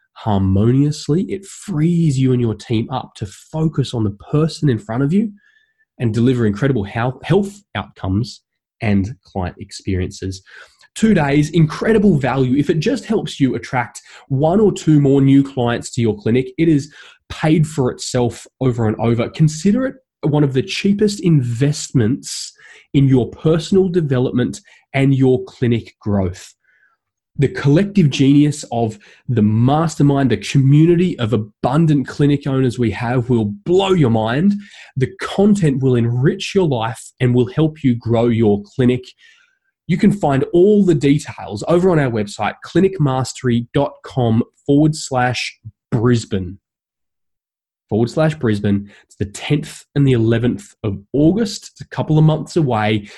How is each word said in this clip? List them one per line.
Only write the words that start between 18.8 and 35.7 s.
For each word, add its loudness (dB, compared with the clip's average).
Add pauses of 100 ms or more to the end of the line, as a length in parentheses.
and -2
over. 0
Consider 0
it -10 (260)
one 2
of 0
the 0
cheapest -2
investments -2 (380)
in 4
your 2
personal 0
development -2 (320)
and 2
your 2
clinic -4
growth. -4 (840)
The 2
collective 2
genius 2
of -4 (280)
the 0
mastermind, 2
the 0
community 2
of -2
abundant 0
clinic 0
owners -2
we -2
have -4
will 2
blow 0
your 2
mind. 0 (420)
The -4
content 0